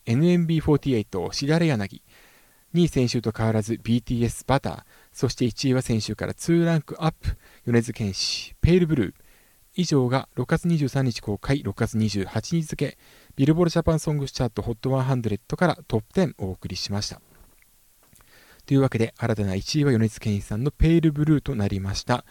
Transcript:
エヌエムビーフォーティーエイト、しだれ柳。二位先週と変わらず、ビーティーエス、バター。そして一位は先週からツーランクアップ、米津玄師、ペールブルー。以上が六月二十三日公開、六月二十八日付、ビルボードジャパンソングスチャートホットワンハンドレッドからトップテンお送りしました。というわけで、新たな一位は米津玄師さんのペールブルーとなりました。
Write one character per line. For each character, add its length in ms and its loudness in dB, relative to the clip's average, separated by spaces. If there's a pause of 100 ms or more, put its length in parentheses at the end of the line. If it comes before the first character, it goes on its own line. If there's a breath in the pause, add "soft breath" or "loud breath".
エ 100 2
ヌ 140 4
エ 80 4
ム 80 2
ビ 140 2
ー 20 -6
フ 100 2
ォ 40 6
ー 40 4
テ 120 -4
ィ 20 2
ー 20 2
エ 40 2
イ 60 -2
ト、 280 -6
し 140 -4
だ 120 2
れ 80 2
柳。 340 -2 (680 soft breath)
二 140 4
位 20 2
先 220 2
週 120 -2
と 140 -4
変 100 0
わ 60 2
ら 100 2
ず、 220 -4
ビ 160 2
ー 40 -20
テ 100 -6
ィ 80 0
ー 40 2
エ 40 0
ス、 180 -10
バ 120 2
タ 100 -6
ー。 140 -12 (280 soft breath)
そ 180 -2
し 60 -8
て 100 0
一 240 -2
位 40 4
は 80 0
先 200 -2
週 140 -6
か 100 -8
ら 80 -6
ツ 200 -2
ー 120 4
ラ 120 2
ン 40 0
ク 220 -10
ア 60 2
ッ 20 -10
プ、 240 -6 (300 soft breath)
米 180 4
津 80 -8
玄 220 -4
師、 480 -6
ペ 100 6
ー 80 6
ル 80 2
ブ 80 2
ル 160 0
ー。 20 -14 (600 soft breath)
以 100 0
上 220 2
が 280 -2
六 120 -4
月 200 0
二 100 2
十 100 0
三 160 0
日 160 -2
公 200 -4
開、 240 -2
六 120 -4
月 220 -2
二 100 2
十 180 -2
八 300 -4
日 80 0
付、 340 -6 (380 loud breath)
ビ 120 2
ル 80 6
ボ 80 4
ー 20 4
ド 40 2
ジ 100 0
ャ 40 -2
パ 120 2
ン 40 0
ソ 140 -2
ン 40 -2
グ 100 -4
ス 40 -12
チ 120 -4
ャ 20 0
ー 40 0
ト 120 -6
ホ 120 -4
ッ 20 -8
ト 160 -4
ワ 100 2
ン 20 0
ハ 120 0
ン 80 -2
ド 80 -2
レ 60 -2
ッ 100 -6
ド 100 -6
か 80 2
ら 220 0
ト 100 -2
ッ 40 0
プ 120 -18
テ 120 2
ン 120 -6
お 140 -6
送 160 -12
り 80 -8
し 160 -8
ま 100 -2
し 80 -8
た。 100 -16 (1500 soft breath)
と 80 2
い 20 6
う 40 6
わ 80 4
け 100 -2
で、 180 -2
新 180 0
た 80 -2
な 120 -2
一 260 -2
位 20 2
は 80 4
米 160 4
津 120 -6
玄 160 -2
師 60 -2
さ 140 -8
ん 80 -4
の 60 0
ペ 300 4
ー 20 -4
ル 100 4
ブ 140 0
ル 140 4
ー 20 -14
と 140 -4
な 120 0
り 120 -2
ま 160 -4
し 80 -8
た。 280 -2